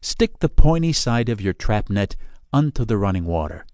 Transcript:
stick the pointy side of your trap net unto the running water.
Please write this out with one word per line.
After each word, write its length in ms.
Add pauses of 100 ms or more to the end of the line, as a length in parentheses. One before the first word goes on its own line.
stick 380
the 80
pointy 440
side 360
of 120
your 140
trap 340
net 280 (360)
unto 320
the 140
running 260
water. 500